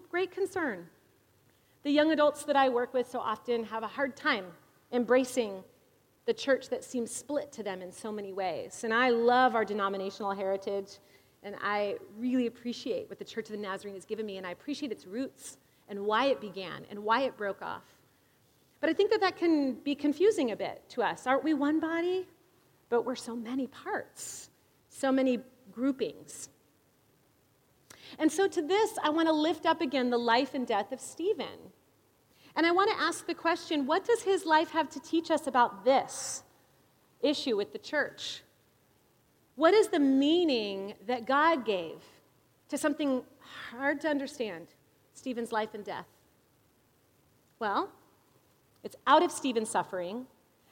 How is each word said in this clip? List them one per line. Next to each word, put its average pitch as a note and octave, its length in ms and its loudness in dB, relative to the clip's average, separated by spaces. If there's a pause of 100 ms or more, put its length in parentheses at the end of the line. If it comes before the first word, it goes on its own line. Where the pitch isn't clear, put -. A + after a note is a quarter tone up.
great F4+ 220 -2
concern. C#4+ 560 -4 (960)
The D4 80 0
young D4+ 200 6
adults D4 340 4
that C#4+ 120 2
I C4+ 100 8
work A#3+ 260 0
with B3 160 0
so B3+ 100 -6
often A3+ 460 -2
have G#3+ 180 -6
a F#3 40 -6
hard C4+ 300 -2
time A#3+ 280 0 (460)
embracing A#3+ 720 2 (600)
the A#3 80 0
church C4 360 0
that B3 140 -4
seems A#3 280 -6
split - 420 -6
to A3+ 100 -12
them F#3+ 180 -8
in F3+ 100 -12
so G#3+ 200 -10
many G3+ 220 -10
ways. F3 500 -6
And A3+ 100 0
I B3 180 4
love A#3+ 440 6
our A3 80 2
denominational G3 680 -2
heritage, G3 640 -4 (460)
and G3 180 -14
I G#3 340 -2 (220)
really B3 300 0
appreciate A#3 600 -6
what F#3+ 120 -14
the - 60 -14
Church A3 200 -8
of G#3+ 60 -20
the G#3 100 -8
Nazarene G3 340 -8
has F#3 80 -16
given A3 220 -6
me, G3 120 -8
and F#3+ 80 -10
I F3 60 -8
appreciate C4+ 400 -8
its - 160 -10
roots - 500 -10 (300)
and G3+ 180 -8
why G#3+ 200 2
it C4 160 2
began F3+ 480 -10
and G#3 140 -12
why A3+ 180 2
it C4 160 -2
broke G3+ 240 -6
off. G2 220 -10 (960)
But D4+ 80 2
I E4 40 2
think G4 180 2
that A4 100 2
that F#4 160 2
can D4 360 4
be C#4+ 200 -4
confusing D4 580 4
a G3 40 -4
bit - 340 -6
to A#3+ 140 -2
us. E3+ 240 -2
Aren't C4+ 160 4
we D#4 100 2
one D4 260 2
body? E4+ 480 -2 (600)
But A#3+ 160 2
we're B3+ 100 -4
so A#3 200 -10
many A#3+ 320 -4
parts, - 840 -10 (400)
so - 220 -2
many C4 280 2 (320)
groupings. A3+ 800 -4 (1700)
And D#4 140 2
so G4 160 2
to F#4 140 -2
this, G4 420 2
I D4+ 80 2
want E4 160 2
to D#4+ 60 4
lift D#4 320 0
up D#4+ 160 2
again C4 280 0
the A#3+ 80 2
life A#3+ 380 2
and B3+ 100 -4
death G#3 260 -2
of B3+ 80 -8
Stephen. A3+ 720 -6 (840)
And D#4 100 2
I E4+ 60 4
want F#4+ 180 4
to G#4 100 0
ask D#4+ 280 -2
the E4+ 80 -4
question, E4 500 0
what E4 200 2
does A#4 180 2
his F#4+ 200 0
life D#4+ 280 4
have D#4 180 0
to - 100 -14
teach E4 300 -2
us D#4+ 160 0
about A3+ 400 2
this - 560 0 (800)
issue C#4 340 0
with G3+ 180 -4
the G#3+ 40 -12
church? - 640 -6 (1120)
What E4 200 6
is G#4+ 140 6
the D4 100 0
meaning C4+ 960 2 (100)
that A#3 220 -4
God C#4+ 380 4
gave F3 320 -4 (720)
to D4 80 -4
something D4 440 0 (480)
hard C#4 320 -2
to D#4+ 60 -2
understand, B3+ 600 -4 (460)
Stephen's A#3 380 -6
life A3 240 -2
and G#3 100 -12
death? F3+ 220 -10 (1500)
Well, A3+ 300 0 (920)
it's - 120 -14 (100)
out D4 160 8
of F4 100 2
Stephen's A3+ 380 -2
suffering, F#3+ 560 -4 (460)